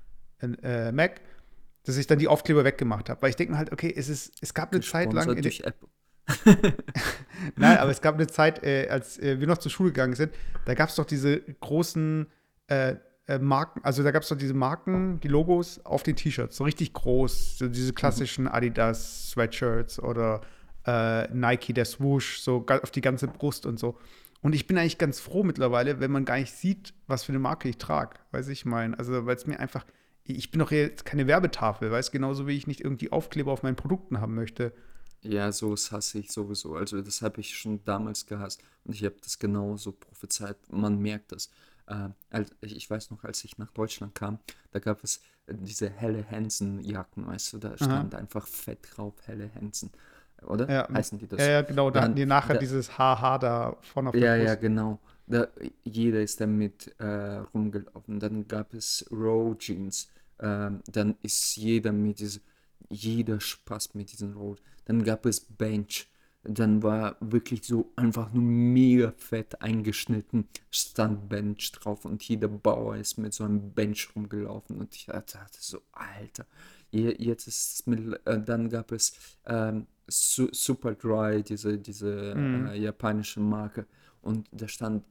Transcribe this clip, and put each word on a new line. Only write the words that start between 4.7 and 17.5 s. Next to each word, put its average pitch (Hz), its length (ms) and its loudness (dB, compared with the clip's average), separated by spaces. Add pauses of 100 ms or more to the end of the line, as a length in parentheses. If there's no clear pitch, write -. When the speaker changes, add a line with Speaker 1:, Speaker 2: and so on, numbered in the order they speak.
Speaker 1:
eine 185 80 4
Zeit - 320 0
lang 160 160 4
Speaker 2:
Gesponsert - 80 2
Speaker 1:
in - 60 -2
Speaker 2:
durch - 160 0
Speaker 1:
der - 100 -8
Speaker 2:
Apple. - 200 -12 (380)
<laughs> 185 480 8 (800)
Speaker 1:
Nein, 143 220 10
aber 135 120 4
es 131 100 -2
gab 156 160 4
eine 156 100 2
Zeit, 156 380 2
äh, 139 260 2
als, - 280 -4
äh, 135 200 0
wir 143 80 0
noch 170 120 4
zur - 120 -6
Schule 185 200 2
gegangen 127 240 0
sind, 156 180 0 (320)
da 123 100 0
gab's - 220 2
doch 151 80 2
diese 143 360 2
großen, 156 840 0 (420)
äh, 135 280 2 (320)
äh, 139 100 0
Marken, 139 460 0
also 139 180 2
da 143 80 4
gab's 147 180 2
doch 151 80 0
diese 135 180 -2
Marken, 175 680 0
die 147 80 -4
Logos 170 560 4
auf - 180 0
den 147 140 2
T-Shirts, - 400 0
so 135 80 -2
richtig 151 280 0
groß, - 640 4